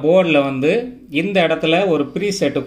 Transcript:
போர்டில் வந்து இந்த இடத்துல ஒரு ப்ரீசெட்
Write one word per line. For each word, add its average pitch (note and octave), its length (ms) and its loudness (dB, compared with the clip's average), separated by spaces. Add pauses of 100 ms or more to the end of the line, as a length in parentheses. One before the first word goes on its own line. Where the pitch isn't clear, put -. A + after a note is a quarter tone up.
போர்டில் D#3+ 420 4
வந்து C3+ 240 0 (480)
இந்த F#3+ 260 -2
இடத்துல D#3+ 300 0 (180)
ஒரு D3 100 0 (120)
ப்ரீசெட் F#3 520 -2